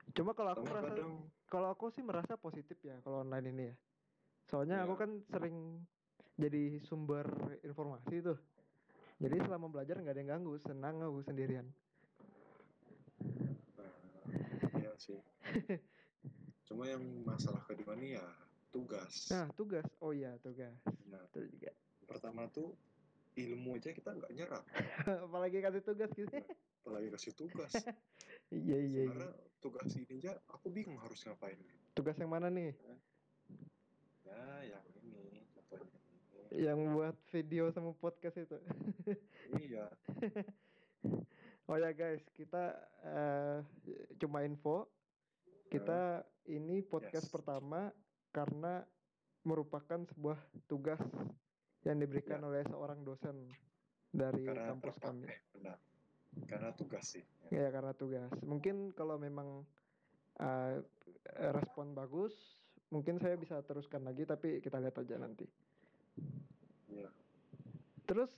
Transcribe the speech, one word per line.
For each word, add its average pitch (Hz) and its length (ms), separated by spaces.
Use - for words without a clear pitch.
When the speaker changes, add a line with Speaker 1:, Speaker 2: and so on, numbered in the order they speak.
Speaker 1:
Cuma 190 240
kalau 202 180
aku - 140
Speaker 2:
Sama - 80
Speaker 1:
merasa, 208 180
Speaker 2:
kadang 160 200
Speaker 1:
kalau 185 240
aku 196 180
sih 226 140
merasa 185 320
positif 151 440
ya 131 220
kalau 135 220
online 131 260
ini 131 160
ya. 120 100
Soalnya 151 320
Speaker 2:
Iya. 185 80
Speaker 1:
aku 185 120
kan 214 140
sering 170 320
jadi 147 480
sumber 147 420
informasi 147 580
tuh. 170 160
Jadi 151 240
selama 175 260
belajar 147 300
nggak 165 160
ada 139 80
yang 139 140
ganggu, 160 240
senang 147 420
aku 147 220
sendirian. 131 420
Speaker 2:
Nah, - 220
iya 107 220
sih. 98 220
Speaker 1:
<laughs> 185 380
Speaker 2:
Cuma 117 220
yang 131 160
masalah 127 400
kedua 104 320
nih 131 220
ya 92 100
tugas. 113 600
Speaker 1:
Nah, 180 220
tugas. 190 340
Oh 156 100
iya, 135 300
tugas. 123 340
Speaker 2:
Nah, 98 220
Speaker 1:
Betul - 220
juga. - 200
Speaker 2:
pertama 113 460
tuh 165 260
ilmu 123 460
aja 117 120
kita - 220
nggak - 200
nyerap. 123 320
Speaker 1:
<laughs> 180 500
Apalagi 180 360
kasih 190 240
tugas 214 260
gitu. 208 180
Speaker 2:
Nah, 190 140
apalagi 107 280
kasih - 260
tugas. 165 420
Speaker 1:
<laughs> 208 60
Iya, 156 320
iya, 135 240
Speaker 2:
Sebenarnya 127 240
Speaker 1:
iya. - 160
Speaker 2:
tugas 127 320
ini 127 220
aja 170 160
aku - 180
bingung 180 300
harus 113 240
ngapain. 98 320
Speaker 1:
Tugas 147 260
yang 175 80
mana 165 240
nih? 170 240
Speaker 2:
Ya, 104 160
yang 98 160
ini, 104 560
contohnya 92 320
ini. - 760
Speaker 1:
Yang 151 180
buat 156 260
video 165 400
sama 170 240
podcast 170 420
itu. 160 220
<laughs> - 560
Speaker 2:
Iya. 113 240
Speaker 1:
Oh 156 140
ya 165 140
guys, 156 400
kita, 175 420
eh, 147 600
cuma 147 260
info. 147 480
Kita 170 500
Speaker 2:
Eh, 151 160
Speaker 1:
ini 170 240
podcast 160 480
Speaker 2:
yes. - 20
Speaker 1:
pertama 147 600
karena 151 540
merupakan 156 640
sebuah 147 300
tugas 147 340
yang 151 140
diberikan 147 460
Speaker 2:
Ya. 147 60
Speaker 1:
oleh 143 160
seorang 147 360
dosen 135 460
dari 131 360
Speaker 2:
Karena 131 300
Speaker 1:
kampus 131 180
Speaker 2:
terpa-, - 160
Speaker 1:
kami. 127 200
Speaker 2:
eh, - 100
benar. 95 260
Karena 107 320
tugas - 360
sih. - 180
Speaker 1:
Ya, 143 200
karena 135 220
tugas. 131 400
Mungkin 180 540
kalau 156 240
memang, 143 480
eh, 131 420
respon 143 400
bagus, 139 400
mungkin 156 320
saya 180 160
bisa 165 260
teruskan 143 440
lagi, 131 180
tapi 151 380
kita 135 180
lihat 127 180
aja 123 220
nanti. 113 240
Speaker 2:
Iya. 101 240
Speaker 1:
Terus 240 340